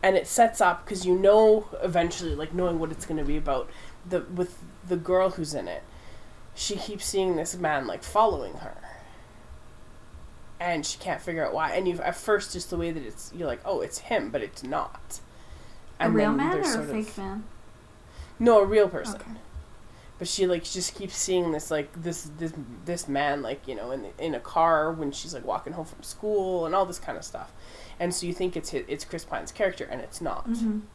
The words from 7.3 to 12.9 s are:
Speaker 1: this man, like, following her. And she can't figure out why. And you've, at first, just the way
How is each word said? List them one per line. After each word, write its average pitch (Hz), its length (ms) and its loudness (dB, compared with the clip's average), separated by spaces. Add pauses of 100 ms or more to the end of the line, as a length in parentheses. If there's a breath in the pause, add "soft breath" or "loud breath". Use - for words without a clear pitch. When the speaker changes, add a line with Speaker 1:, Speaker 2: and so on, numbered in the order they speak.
Speaker 1:
this 165 200 -2
man, 151 320 2
like, - 160 -6
following 170 520 2
her. - 200 -10 (1800 loud breath)
And 170 260 0
she - 140 -6
can't 175 220 -4
figure 165 240 -2
out - 80 -2
why. 156 180 0
And 185 160 0
you've, 170 140 0
at 175 140 0
first, 202 380 0
just 180 160 -8
the 175 80 -2
way 170 140 0